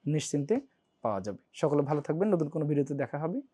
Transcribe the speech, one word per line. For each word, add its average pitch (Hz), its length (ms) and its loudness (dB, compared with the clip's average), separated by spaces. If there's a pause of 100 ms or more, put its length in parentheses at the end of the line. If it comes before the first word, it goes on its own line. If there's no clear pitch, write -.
নিশ্চিন্তে 147 500 0 (480)
পাওয়া 104 220 0
যাবে। 101 120 -6 (160)
সকলে 147 280 2
ভালো 147 200 0
থাকবেন, 165 320 0
নতুন 160 140 2
কোনো 156 180 -2
ভিডিওতে 143 280 0
দেখা 143 300 -4
হবে। 180 140 -2 (160)